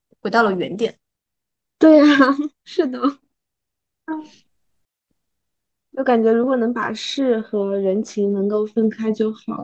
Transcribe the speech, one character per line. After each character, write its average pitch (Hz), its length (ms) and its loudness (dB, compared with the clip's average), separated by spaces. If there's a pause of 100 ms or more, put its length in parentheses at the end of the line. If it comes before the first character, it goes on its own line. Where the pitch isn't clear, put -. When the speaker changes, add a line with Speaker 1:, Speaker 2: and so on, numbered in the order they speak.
(200)
Speaker 1:
回 - 80 -10
到 226 140 2
了 208 100 0
原 175 240 -6
点。 220 180 -4 (840)
Speaker 2:
对 311 200 8
啊， 277 420 4
<laughs> 294 240 -8
是 - 220 -2
的。 254 120 -8 (1040)
Speaker 1:
嗯。 311 220 -10 (1700)
Speaker 2:
就 269 80 -4
感 247 180 2
觉 220 80 2
如 233 140 2
果 262 140 0
能 226 120 0
把 226 220 -6
事 233 480 -4
和 202 380 -4
人 196 240 -2
情 202 320 -4
能 196 120 -2
够 214 200 -2
分 220 240 0
开 220 200 -4
就 214 220 -2
好 220 320 -12